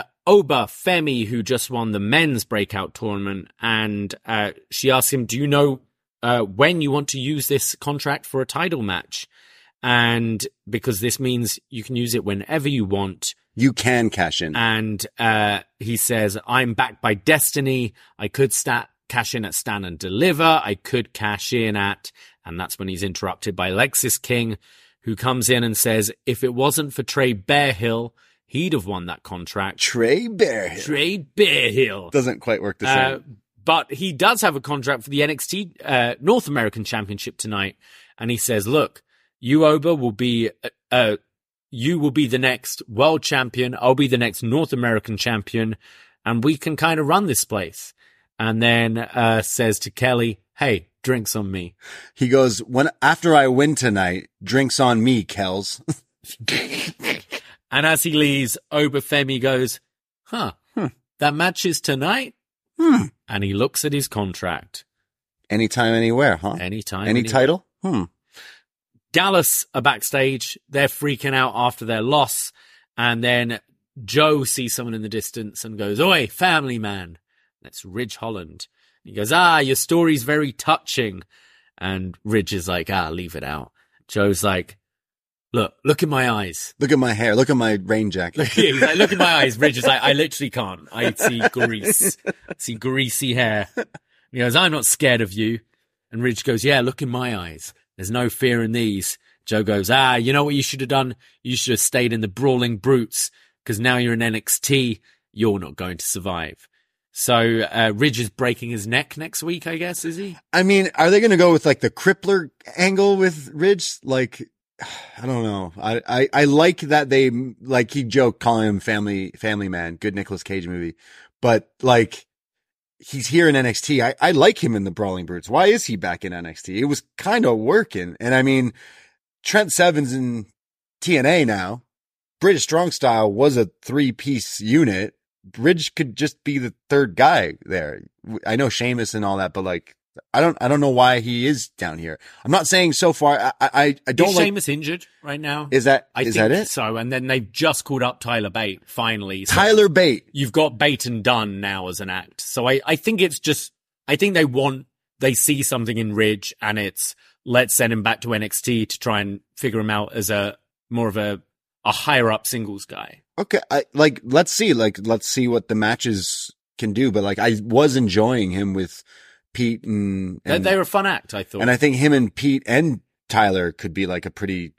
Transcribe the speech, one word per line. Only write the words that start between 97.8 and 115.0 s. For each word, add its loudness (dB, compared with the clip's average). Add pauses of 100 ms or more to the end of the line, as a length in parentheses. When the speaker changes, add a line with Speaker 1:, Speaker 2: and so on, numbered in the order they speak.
Speaker 1:
There's -10
no 0
fear 0
in -2
these." -2 (280)
Joe 0
goes, 0
"Ah, 4
you 0
know 2
what -2
you 0
should -6
have -6
done? -2 (260)
You -4
should -2
have 0
stayed 0
in -2
the -2
Brawling 0
Brutes, 0 (340)
'cause -6
now 2
you're 2
in 0
N 0
X -4
T. 0 (320)
You're 2
not -10
going -8
to -8
survive." -6 (540)
So, 4
uh, 2
Ridge 0
is -4
breaking -4
his -8
neck -2
next -10
week, -8
I -6
guess, -8
is -6
he? -12 (140)
Speaker 2:
I 2
mean, 4
are 4
they 8
gonna 6
go 8
with, 4
like, 4
the 0
crippler 0 (260)
angle 4
with 0
Ridge? 0
Like, -2 (220)
<sighs> -20
I -14